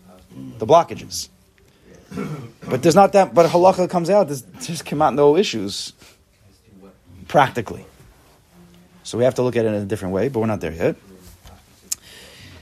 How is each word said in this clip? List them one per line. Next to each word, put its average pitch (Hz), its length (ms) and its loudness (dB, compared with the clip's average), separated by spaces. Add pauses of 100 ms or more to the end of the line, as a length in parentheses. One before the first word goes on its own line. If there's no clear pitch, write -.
(600)
the 110 60 -8
blockages. 139 640 0 (1400)
But - 140 -2
there's 160 120 6
not 196 180 6
that, 190 200 4
but 170 160 6
halacha 180 400 2
comes 170 200 -2
out, 196 180 4
there's 143 160 -8 (180)
just 165 240 -10
come 151 160 -4
out 143 120 2
no 143 220 4
issues, 110 560 -4 (1400)
practically. - 580 -2 (1200)
So - 100 -8
we 117 60 0
have 127 120 2
to 131 60 -2
look 123 140 -2
at 113 80 0
it 110 60 0
in 107 60 -2
a 104 100 -4
different 98 280 -6
way, 95 140 0
but 120 140 -4
we're 110 60 0
not 104 120 -4
there 82 140 -8
yet. 104 240 -4 (1600)